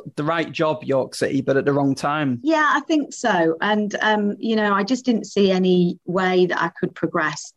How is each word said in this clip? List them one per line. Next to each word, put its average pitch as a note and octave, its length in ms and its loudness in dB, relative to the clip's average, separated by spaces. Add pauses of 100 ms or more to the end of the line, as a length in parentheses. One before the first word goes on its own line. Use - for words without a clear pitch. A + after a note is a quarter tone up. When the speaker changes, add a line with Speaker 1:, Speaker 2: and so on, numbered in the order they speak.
(160)
Speaker 1:
the D3 80 -4
right D#3+ 260 -2
job, D#3 320 -2
York C3 320 -2
City, - 280 -2
but C3+ 160 0
at C3 80 0
the C#3+ 80 4
wrong C#3 200 2
time. C#3+ 480 -2
Speaker 2:
Yeah, D#4 320 2
I D4 60 0
think D4+ 320 -2
so. E3+ 480 0
And, G#3 400 0
um, G#3 380 0
you A3 180 -2
know, G#3 160 2
I G3 100 2
just B3+ 220 -2
didn't A3+ 220 0
see G3 260 2
any F#3 540 2
way F#3 400 2
that - 140 -2
I E3 100 0 (100)
could - 140 -4
progress. D#3+ 640 -4